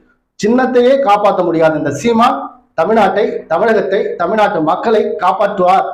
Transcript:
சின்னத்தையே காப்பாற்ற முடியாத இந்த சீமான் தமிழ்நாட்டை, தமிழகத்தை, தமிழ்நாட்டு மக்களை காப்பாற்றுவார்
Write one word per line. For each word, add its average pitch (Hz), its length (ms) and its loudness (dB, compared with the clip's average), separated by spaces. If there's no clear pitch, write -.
சின்னத்தையே 247 540 2
காப்பாற்ற 196 440 2
முடியாத 160 340 2
இந்த 143 140 -4
சீமான் 233 560 0
தமிழ்நாட்டை, 202 640 0
தமிழகத்தை, 196 720 0
தமிழ்நாட்டு 214 460 0
மக்களை 214 540 0
காப்பாற்றுவார் 190 800 0